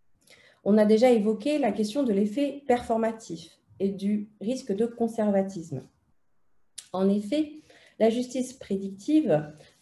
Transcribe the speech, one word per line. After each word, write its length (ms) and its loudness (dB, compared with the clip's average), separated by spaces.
On 140 4
a 80 6
déjà 260 6
évoqué 460 2
la 140 0
question 320 -2
de 100 0
l'effet 540 -2
performatif 920 -2
et 100 0
du 400 -4
risque 320 -4
de 120 0
conservatisme. 1000 -2
En 160 2
effet, 440 -2
la 100 4
justice 440 -4
prédictive 960 -2